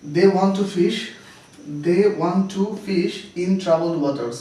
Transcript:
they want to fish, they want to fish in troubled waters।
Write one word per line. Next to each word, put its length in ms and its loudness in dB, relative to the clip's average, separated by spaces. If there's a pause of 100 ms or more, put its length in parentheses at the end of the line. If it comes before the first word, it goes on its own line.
(120)
they 140 4
want 280 4
to 240 -2
fish, 180 2 (880)
they 180 4
want 560 0
to 60 2
fish 800 -4
in 160 0
troubled 440 0
waters। 360 -2